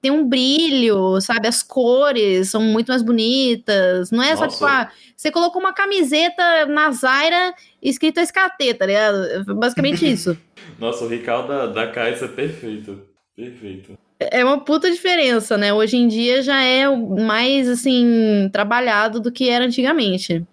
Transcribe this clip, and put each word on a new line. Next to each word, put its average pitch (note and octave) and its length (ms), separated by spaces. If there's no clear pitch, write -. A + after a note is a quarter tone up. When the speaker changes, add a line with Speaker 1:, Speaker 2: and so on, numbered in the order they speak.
Speaker 1:
tem C4 100
um D4+ 180
brilho, B3+ 920
sabe? A3+ 280
As A#3 140
cores A#3+ 880
são A3 100
muito A3 280
mais B3+ 140
bonitas. A3 1080
Não A#3 120
é D4 140
só, - 80
Speaker 2:
Nossa. - 120
Speaker 1:
tipo, C#4+ 100
ah, C4 240
você - 140
colocou E4+ 300
uma F#4+ 120
camiseta F4 920
na D4+ 240
Zyra D#4+ 640
escrito D4+ 380
S F4 120
K F#4+ 180
T, C4+ 240
tá F#3+ 120
ligado? G#3 380
É F#3+ 200
basicamente B3+ 520
Speaker 2:
<laughs> C#4+ 40
Speaker 1:
isso. F3+ 260
Speaker 2:
Nossa, A#2 260
o A#2 40
Rical A#2+ 380
da, C3 200
da A2 220
Kai'Sa A#2+ 380
é - 20
perfeito. G#2+ 720
Perfeito. G#2 640
Speaker 1:
É - 240
uma C#4 140
puta D4+ 320
diferença, C4+ 680
né? G3+ 160
Hoje G#3+ 240
em A#3+ 120
dia A#3+ 340
já C4+ 180
é C4 280
o A3 320
mais, B3 480
assim, A#3 840
trabalhado A3 680
do A3+ 100
que B3 180
era A#3+ 160
antigamente. A#3+ 880